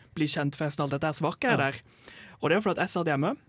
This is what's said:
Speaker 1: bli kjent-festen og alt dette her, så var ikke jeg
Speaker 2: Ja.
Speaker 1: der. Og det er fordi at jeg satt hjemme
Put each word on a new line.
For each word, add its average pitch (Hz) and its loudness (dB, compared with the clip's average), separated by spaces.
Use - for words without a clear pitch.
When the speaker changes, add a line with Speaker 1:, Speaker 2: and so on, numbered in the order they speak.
Speaker 1:
bli 156 0
kjent-festen 147 -2
og 147 0
alt 139 0
dette 151 -2
her, 156 0
så - -6
var 156 2
ikke 262 0
jeg - 4
Speaker 2:
Ja. 135 0
Speaker 1:
der. - -10
Og 147 2
det 165 6
er 220 0
fordi 202 0
at 175 0
jeg - -
satt 175 0
hjemme 156 2